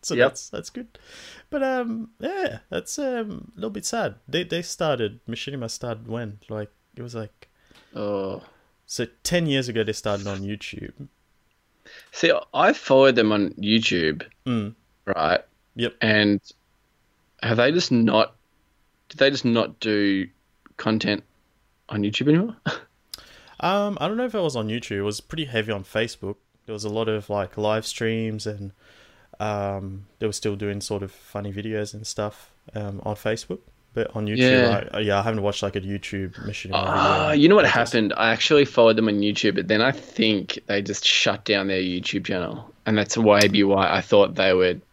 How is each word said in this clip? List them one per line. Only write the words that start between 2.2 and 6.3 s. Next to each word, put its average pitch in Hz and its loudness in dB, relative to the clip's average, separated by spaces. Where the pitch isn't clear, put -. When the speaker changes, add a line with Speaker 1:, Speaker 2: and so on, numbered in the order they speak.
Speaker 1:
yeah, 370 -4
that's, - -6
um, 240 -6
a - -20
little 214 -6
bit 202 -10
sad. 175 -4
They, 165 -2
they 170 -6
started, 123 -4
Machinima 117 -10
started 117 -10
when? 113 -10